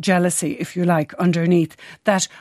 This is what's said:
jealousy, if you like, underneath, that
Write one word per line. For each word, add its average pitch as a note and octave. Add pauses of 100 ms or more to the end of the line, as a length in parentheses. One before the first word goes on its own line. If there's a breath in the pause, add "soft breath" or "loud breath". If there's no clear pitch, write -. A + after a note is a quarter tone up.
jealousy, F3
if -
you F3
like, E3
underneath, E3+ (280 loud breath)
that G3 (120)